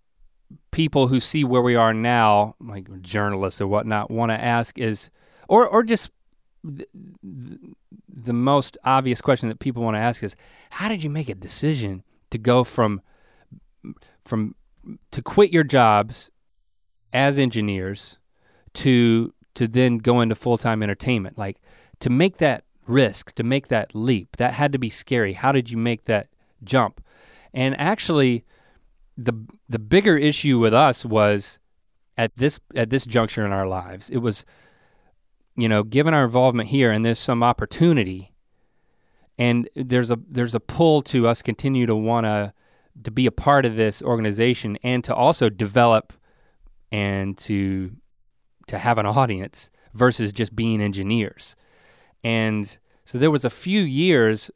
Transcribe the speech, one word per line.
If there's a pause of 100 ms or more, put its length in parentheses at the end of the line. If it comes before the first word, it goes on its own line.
(720)
people
who
see
where
we
are
now,
like
journalists
or
whatnot,
wanna
ask
is, (380)
or,
or
just (520)
the, (380)
the, (520)
the
most
obvious
question
that
people
wanna
ask
is, (360)
how
did
you
make
a
decision (280)
to
go
from, (1200)
from, (560)
to
quit
your
jobs (840)
as
engineers (560)
to, (220)
to
then
go
into
full-time
entertainment?
Like, (420)
to
make
that (240)
risk,
to
make
that
leap,
that
had
to
be
scary.
How
did
you
make
that (360)
jump? (500)
And
actually, (720)
the, (340)
the
bigger
issue
with
us
was (580)
at
this, (160)
at
this
juncture
in
our
lives,
it
was, (1080)
you
know,
given
our
involvement
here
and
there's
some
opportunity, (1040)
and
there's
a, (100)
there's
a
pull
to
us
continue
to
wanna, (500)
to
be
a
part
of
this
organization
and
to
also
develop (760)
and
to, (760)
to
have
an
audience (240)
versus
just
being
engineers. (680)
And (280)
so
there
was
a
few
years